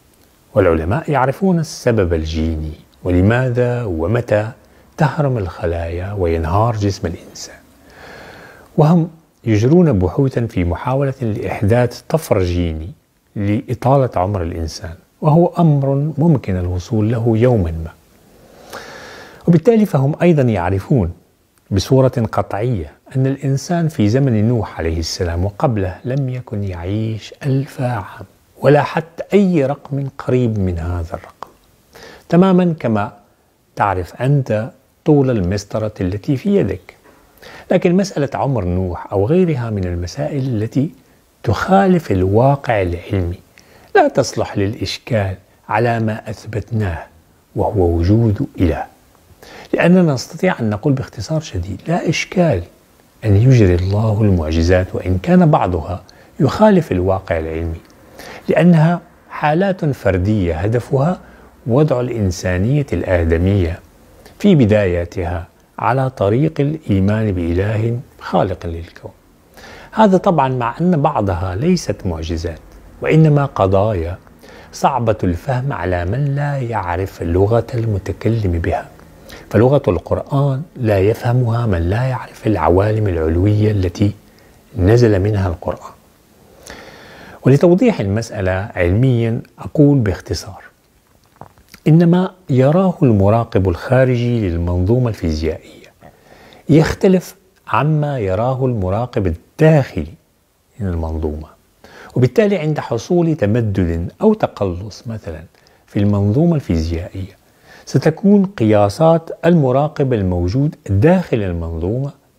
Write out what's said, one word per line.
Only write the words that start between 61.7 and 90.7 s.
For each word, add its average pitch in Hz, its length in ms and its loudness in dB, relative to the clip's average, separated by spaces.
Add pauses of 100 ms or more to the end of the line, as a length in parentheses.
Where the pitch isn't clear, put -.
الإنسانية 110 920 -2
الآدمية 87 840 0 (600)
في 202 160 6
بداياتها 90 920 0 (320)
على 131 320 0
طريق 127 500 0
الإيمان 107 720 0
بإله 104 640 -2 (220)
خالق 95 460 -2
للكون. 82 440 -12 (800)
هذا 208 240 4
طبعًا 160 320 2
مع 120 320 -4
أن 170 220 2
بعضها 95 540 -2
ليست 160 480 -2
معجزات، 80 540 -6 (440)
وإنما 147 440 4
قضايا 95 720 0 (540)
صعبة 120 520 0
الفهم 123 480 -4
على 87 320 -4
من 135 300 -2
لا 143 240 -4
يعرف 98 640 -6
لغة 101 520 2
المتكلم 107 800 -2
بها، - 360 -4 (600)
فلغة 127 380 4
القرآن 135 720 -2 (140)
لا 104 240 0
يفهمها 120 680 0
من 87 240 0
لا 113 120 0
يعرف - 440 -6
العوالم 101 640 2
العلوية 90 600 2
التي 101 420 0 (640)
نزل 104 420 4
منها 98 280 0
القرآن. - 440 -8 (1500)
ولتوضيح 175 580 4
المسألة 98 760 -2
علميًا 117 640 2 (180)
أقول 143 400 4
باختصار: 95 680 -6 (1200)